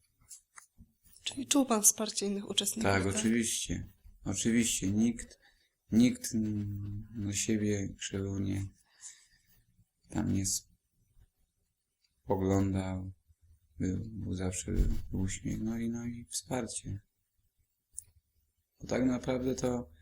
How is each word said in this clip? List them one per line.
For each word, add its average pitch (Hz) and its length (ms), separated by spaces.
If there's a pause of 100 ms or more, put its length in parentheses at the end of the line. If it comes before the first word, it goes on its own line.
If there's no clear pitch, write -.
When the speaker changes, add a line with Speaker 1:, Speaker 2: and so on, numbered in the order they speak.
(1200)
Speaker 1:
Czyli - 240
czuł 277 180
pan 226 160
wsparcie - 440
innych 202 240
uczestników, - 420
Speaker 2:
Tak, 95 120
Speaker 1:
tak? 98 120
Speaker 2:
oczywiście. 110 760 (340)
Oczywiście. 113 680
Nikt, 117 480 (520)
nikt, 120 440
mm, 104 760
na 101 220
siebie 104 640
krzywo 98 420
nie, 98 280 (1400)
tam 95 240
nie 98 100 (1800)
spoglądał. 95 840 (680)
Był, 92 260
był 98 300
zawsze 92 360 (400)
uśmiech, 98 500
no 113 160
i, 117 120
no 117 160
i 120 240
wsparcie. 113 720 (1800)
Bo - 60
tak 120 180
naprawdę 127 500
to 123 340 (120)